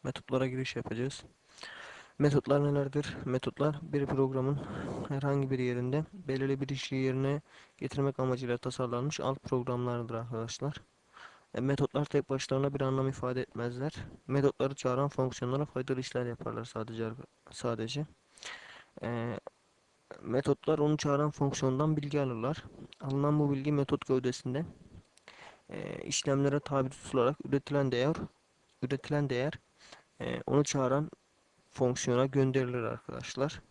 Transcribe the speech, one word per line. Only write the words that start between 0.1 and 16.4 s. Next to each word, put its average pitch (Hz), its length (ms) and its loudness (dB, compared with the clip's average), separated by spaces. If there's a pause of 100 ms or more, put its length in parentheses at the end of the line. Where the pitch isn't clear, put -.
giriş 127 300 -4
yapacağız. 117 480 -6 (920)
Metotlar 143 460 4
nelerdir? 143 600 0
Metotlar 139 580 0
bir 143 240 0
programın 135 540 2 (480)
herhangi 139 420 0
bir 131 80 0
yerinde 123 540 0
belirli 135 480 -2
bir 135 80 -2
işi 135 280 -4
yerine 135 460 2 (360)
getirmek 139 420 0
amacıyla 127 380 0
tasarlanmış 127 600 -2
alt 135 220 -2
programlardır 123 720 -2
arkadaşlar. 117 600 -4 (800)
E, 113 60 0
metotlar 139 440 2
tek 143 260 0
başlarına 135 440 0
bir 139 60 -2
anlam 135 280 2
ifade 127 320 -4
etmezler. 123 520 -4 (340)
Metotları 135 480 2
çağıran 131 340 0
fonksiyonlara 131 560 0
faydalı 131 360 -4
işler 123 260 -4
yaparlar 117 380 -6